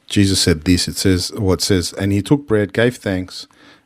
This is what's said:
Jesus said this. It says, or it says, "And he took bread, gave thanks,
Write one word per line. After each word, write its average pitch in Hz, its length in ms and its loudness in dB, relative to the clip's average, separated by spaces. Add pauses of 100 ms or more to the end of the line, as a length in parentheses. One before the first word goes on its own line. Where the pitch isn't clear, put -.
Jesus 98 340 2
said 76 220 2
this. 90 240 2
It 78 80 -8
says, 92 360 0
or 95 220 0
it 82 80 -2
says, 92 320 0
"And 98 180 -4
he 101 100 0
took 143 260 0
bread, 104 260 0
gave 123 220 0
thanks, 92 520 -6 (380)